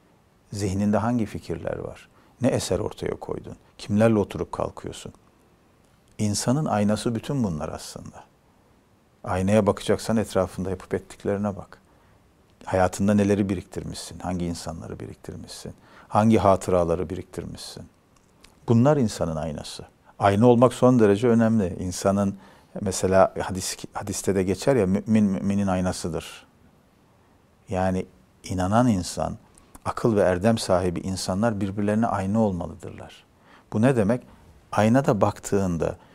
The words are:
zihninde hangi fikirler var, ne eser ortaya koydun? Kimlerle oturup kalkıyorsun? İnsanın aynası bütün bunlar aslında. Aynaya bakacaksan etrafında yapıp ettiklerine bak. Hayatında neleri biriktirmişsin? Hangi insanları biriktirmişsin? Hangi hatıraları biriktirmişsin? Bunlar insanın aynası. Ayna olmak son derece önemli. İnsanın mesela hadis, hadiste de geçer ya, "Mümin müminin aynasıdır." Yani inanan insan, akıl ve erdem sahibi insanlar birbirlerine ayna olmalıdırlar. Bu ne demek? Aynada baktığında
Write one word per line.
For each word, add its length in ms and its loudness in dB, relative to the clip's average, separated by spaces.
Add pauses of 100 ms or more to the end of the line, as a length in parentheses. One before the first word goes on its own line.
(520)
zihninde 440 0
hangi 300 -2
fikirler 520 -8
var, 320 -14 (320)
ne 80 2
eser 300 0
ortaya 360 -6
koydun? 420 -10 (220)
Kimlerle 400 4
oturup 340 -4
kalkıyorsun? 600 -10 (1040)
İnsanın 460 -2
aynası 500 0
bütün 300 -4
bunlar 240 -4
aslında. 560 -14 (1000)
Aynaya 420 2
bakacaksan 500 0
etrafında 540 -2
yapıp 240 -8
ettiklerine 640 -4
bak. 240 -20 (840)
Hayatında 500 2
neleri 340 4
biriktirmişsin? 680 -8
Hangi 260 -6
insanları 560 -8
biriktirmişsin? 720 -14 (340)
Hangi 300 4
hatıraları 720 2
biriktirmişsin? 760 -12 (840)
Bunlar 280 6
insanın 400 -2
aynası. 500 -10 (320)
Ayna 280 4
olmak 260 8
son 280 4
derece 280 6
önemli. 520 2
İnsanın 560 0 (440)
mesela 640 2
hadis, 340 -6 (160)
hadiste 420 -4
de 80 2
geçer 340 0
ya, 100 2
"Mümin 380 2
müminin 420 -2
aynasıdır." 800 -4 (1200)
Yani 380 0 (380)
inanan 440 2
insan, 500 -2 (460)
akıl 320 0
ve 40 4
erdem 380 4
sahibi 420 0
insanlar 600 -2
birbirlerine 460 0
ayna 340 -2
olmalıdırlar. 840 -6 (480)
Bu 100 0
ne 140 4
demek? 260 2 (500)
Aynada 480 4
baktığında 760 0 (180)